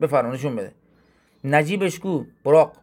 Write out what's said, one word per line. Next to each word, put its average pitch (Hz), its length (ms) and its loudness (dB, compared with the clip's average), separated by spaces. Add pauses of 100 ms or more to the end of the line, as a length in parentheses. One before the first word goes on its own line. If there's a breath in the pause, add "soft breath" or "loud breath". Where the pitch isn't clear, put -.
بفرما، 131 320 0
نشون 131 240 -6
بده. 98 160 -10 (720 soft breath)
نجیبش 156 540 0
کو؟ 165 260 -4 (200)
براق. 147 380 4